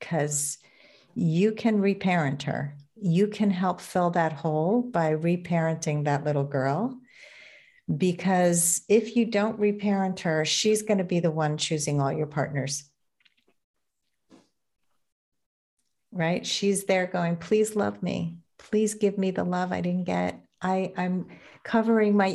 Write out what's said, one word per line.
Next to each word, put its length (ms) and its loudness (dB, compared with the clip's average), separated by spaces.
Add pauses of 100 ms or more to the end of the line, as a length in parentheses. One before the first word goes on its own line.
'cause 580 -4 (560)
you 380 2
can 280 2
reparent 640 0
her. 320 -4 (180)
You 320 2
can 240 0
help 300 0
fill 300 0
that 220 2
hole 500 0
by 320 0
reparenting 920 0
that 200 0
little 200 0
girl. 560 -2 (960)
Because 920 2
if 280 4
you 100 4
don't 320 0
reparent 640 0
her, 240 0
she's 380 0
gonna 200 0
be 160 0
the 120 2
one 260 0
choosing 440 -2
all 120 0
your 160 -4
partners. 560 -4 (3250)
Right? 340 0
She's 380 0
there 220 2
going, 300 -2
"Please 380 0
love 260 -2
me. 380 -4 (200)
Please 360 0
give 240 0
me 140 0
the 120 -2
love 280 -2
I 80 -2
didn't 240 -2
get. 360 -2 (220)
I, 340 -2
I'm 300 -2 (380)
covering 520 4
my 180 4